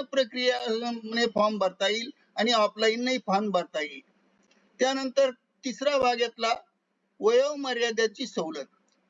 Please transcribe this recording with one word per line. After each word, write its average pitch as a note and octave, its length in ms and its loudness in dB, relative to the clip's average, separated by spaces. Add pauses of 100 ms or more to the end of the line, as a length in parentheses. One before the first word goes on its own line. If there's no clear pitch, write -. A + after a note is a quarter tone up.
प्रक्रियाने A#3+ 1200 -2
फॉर्म G#3+ 320 0
भरता F#3+ 300 0
येईल A3 220 -4 (260)
आणि A3 160 2
ऑफलाईनही A3 680 2
फॉर्म G3+ 320 0
भरता F3 300 -2
येईल. C#3+ 200 -8 (800)
त्यानंतर C4+ 500 2 (340)
तिसरा C#4 340 0
भाग B3 220 2
यातला, A3+ 340 0 (680)
वयोमर्यादेची A#3+ 1040 2
सवलत. D#3 400 -6 (440)